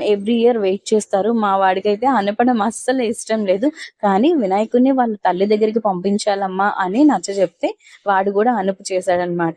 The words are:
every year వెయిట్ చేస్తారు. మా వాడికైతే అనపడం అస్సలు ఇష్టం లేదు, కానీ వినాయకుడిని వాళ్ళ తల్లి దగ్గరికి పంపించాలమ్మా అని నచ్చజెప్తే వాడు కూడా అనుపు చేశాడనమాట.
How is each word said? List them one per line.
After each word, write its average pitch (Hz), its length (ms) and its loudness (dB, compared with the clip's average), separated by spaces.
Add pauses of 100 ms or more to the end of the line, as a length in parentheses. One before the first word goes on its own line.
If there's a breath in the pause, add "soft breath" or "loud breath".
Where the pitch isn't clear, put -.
every 208 340 0
year 240 200 4
వెయిట్ 196 300 -2
చేస్తారు. 208 480 0
మా 208 200 0
వాడికైతే 196 520 0
అనపడం 233 540 0
అస్సలు 247 480 -2
ఇష్టం 220 340 -4
లేదు, 202 260 0 (320 loud breath)
కానీ 208 320 2
వినాయకుడిని 226 580 2
వాళ్ళ 247 220 0 (100)
తల్లి 185 280 0
దగ్గరికి 220 280 0
పంపించాలమ్మా 196 1000 -2
అని 196 260 0
నచ్చజెప్తే 196 680 0 (360 loud breath)
వాడు 196 240 2
కూడా 214 240 2
అనుపు 190 300 -2
చేశాడనమాట. 175 720 0